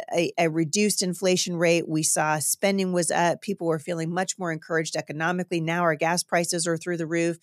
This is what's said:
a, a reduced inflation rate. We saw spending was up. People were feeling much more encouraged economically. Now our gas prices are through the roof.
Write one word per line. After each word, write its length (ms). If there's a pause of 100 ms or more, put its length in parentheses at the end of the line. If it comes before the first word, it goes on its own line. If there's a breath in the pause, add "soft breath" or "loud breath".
(140)
a, 240
a 120
reduced 520
inflation 540
rate. 320
We 160
saw 360
spending 520
was 200
up. 300
People 260
were 120
feeling 340
much 240
more 140
encouraged 440
economically. 640
Now 220
our 120
gas 280
prices 440
are 80
through 220
the 100
roof. 360